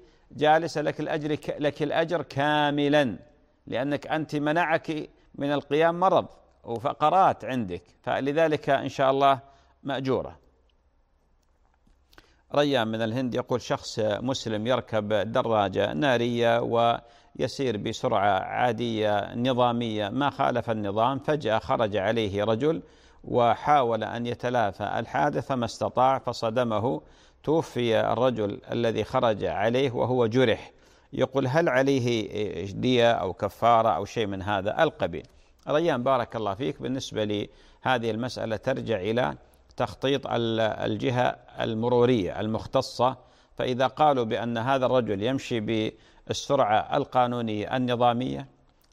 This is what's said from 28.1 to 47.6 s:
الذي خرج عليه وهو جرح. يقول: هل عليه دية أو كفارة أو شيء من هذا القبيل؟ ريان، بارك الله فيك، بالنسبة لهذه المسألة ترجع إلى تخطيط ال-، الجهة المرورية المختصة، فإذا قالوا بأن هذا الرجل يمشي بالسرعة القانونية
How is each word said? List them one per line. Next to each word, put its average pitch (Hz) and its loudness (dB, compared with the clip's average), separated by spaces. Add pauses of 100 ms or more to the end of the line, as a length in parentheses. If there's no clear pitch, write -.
الذي 113 0
خرج 110 0
عليه 113 0
وهو 123 0
جرح. 113 2 (420)
يقول: 131 0
هل 160 2
عليه 123 2 (460)
دية 117 4
أو 90 -2
كفارة 113 4
أو 95 0
شيء 110 -4
من 98 -6
هذا 101 -2
القبيل؟ 87 -2 (400)
ريان، 147 0
بارك 127 0
الله 104 -4
فيك، 135 -6
بالنسبة 127 -4
لهذه 113 -4
المسألة 110 -6
ترجع 113 -4
إلى 120 0 (420)
تخطيط 131 -2
ال-، 113 -2
الجهة 113 0 (260)
المرورية 117 2
المختصة، 120 -2 (400)
فإذا 127 0
قالوا 139 2
بأن 117 -2
هذا 127 2
الرجل 110 2
يمشي 127 -2 (680)
بالسرعة 113 0
القانونية 120 -2